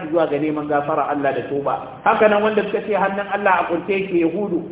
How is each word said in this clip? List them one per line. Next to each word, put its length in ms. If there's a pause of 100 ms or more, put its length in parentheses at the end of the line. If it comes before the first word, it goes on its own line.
su 80
zuwa 160
ga 100
neman 300
gafara 420
Allah 220
da 160
tuba. 560
Haka 240
nan 160
wanda 240
suka 160
ce 80
hannun 400
Allah 240
a 160
kurce 180
yake, 300
Yahudu 400 (120)